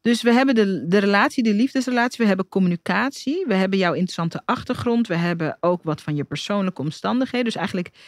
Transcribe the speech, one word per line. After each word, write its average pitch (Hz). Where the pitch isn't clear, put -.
Dus 233
we 233
hebben 269
de, 196
de 185
relatie, 208
de 220
liefdesrelatie, 247
we 233
hebben 190
communicatie, 202
we 214
hebben 190
jouw 180
interessante 170
achtergrond, 233
we 170
hebben 170
ook 175
wat 151
van 151
je 143
persoonlijke 185
omstandigheden. 240
Dus 226
eigenlijk 170